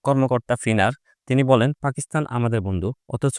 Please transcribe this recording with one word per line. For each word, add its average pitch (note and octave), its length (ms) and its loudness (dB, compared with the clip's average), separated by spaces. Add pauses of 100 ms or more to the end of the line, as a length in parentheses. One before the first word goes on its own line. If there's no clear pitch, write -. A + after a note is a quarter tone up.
কর্মকর্তা C3 540 0
ফিনার A2 360 2 (360)
তিনি C3 160 4
বলেন, C3 260 2 (100)
"পাকিস্তান C#3+ 460 -4
আমাদের A#2 340 -2
বন্ধু, F#2+ 280 -2 (200)
অথচ - 300 -2